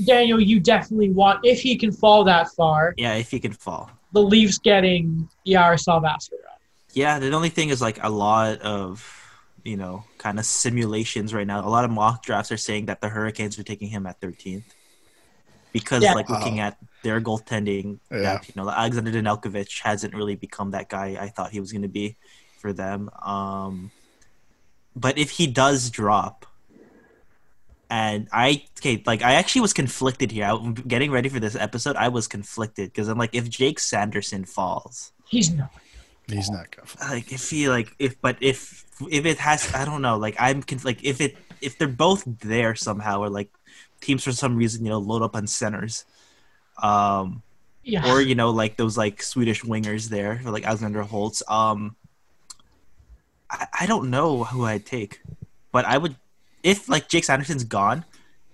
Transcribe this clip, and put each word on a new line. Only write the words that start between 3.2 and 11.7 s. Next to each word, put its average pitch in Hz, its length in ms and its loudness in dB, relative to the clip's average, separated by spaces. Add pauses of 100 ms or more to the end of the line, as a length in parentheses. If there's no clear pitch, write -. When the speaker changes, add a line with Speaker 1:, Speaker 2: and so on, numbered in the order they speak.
Speaker 2:
he 127 80 -2
can 104 140 -4
fall. - 360 -10 (220)
Speaker 1:
the 208 100 6
Leafs 208 360 6
getting 175 720 4 (160)
Yaroslav 175 580 6
Askarov. - 540 -6 (360)
Speaker 2:
Yeah, 143 260 2
the 135 120 0
only 160 180 2
thing 156 200 0
is, 127 120 0
like, 110 200 -2
a 110 80 -2
lot 110 520 2
of, 101 760 -8 (240)
you 107 140 -6
know, 95 260 -10 (140)
kind 104 220 -4
of 113 60 -4
simulations 110 880 -2
right 104 140 -4
now. 101 180 -4
A 101 40 -2
lot 120 160 4